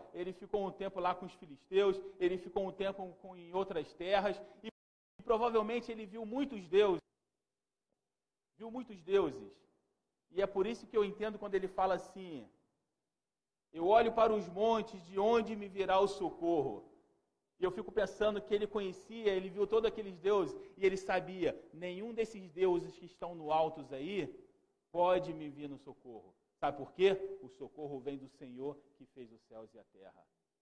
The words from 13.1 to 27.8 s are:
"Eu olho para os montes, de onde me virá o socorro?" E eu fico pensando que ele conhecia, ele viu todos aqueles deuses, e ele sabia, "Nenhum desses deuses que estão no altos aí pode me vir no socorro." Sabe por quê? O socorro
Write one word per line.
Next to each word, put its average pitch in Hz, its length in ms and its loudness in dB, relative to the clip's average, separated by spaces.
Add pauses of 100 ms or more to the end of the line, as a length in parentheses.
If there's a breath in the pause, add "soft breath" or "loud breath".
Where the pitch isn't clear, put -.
"Eu 165 140 -2
olho 226 260 8
para 226 220 6
os 190 160 -2
montes, 208 560 0
de 190 140 -6
onde 220 360 2
me 202 120 -8
virá 190 320 2
o 202 80 6
socorro?" 165 760 0 (760)
E 175 40 -6
eu 185 80 0
fico 190 200 -8
pensando 208 480 0
que 202 140 -4
ele 208 140 2
conhecia, 208 680 -2
ele 190 160 -2
viu 196 160 -2
todos 220 220 4
aqueles 208 320 -6
deuses, 190 360 2 (220 loud breath)
e 190 80 2
ele 190 100 4
sabia, 185 640 -2 (140)
"Nenhum 180 400 -8
desses 214 380 -6
deuses 170 440 2
que 175 120 -16
estão 175 260 -10
no 156 180 -6
altos 156 400 2
aí 156 280 -4 (720)
pode 180 420 2
me 156 160 -10
vir 143 180 -12
no 139 120 -12
socorro." 113 560 -18 (240)
Sabe 143 180 -2
por 135 160 -12
quê? 190 240 6 (240)
O 127 80 -14
socorro 143 500 -12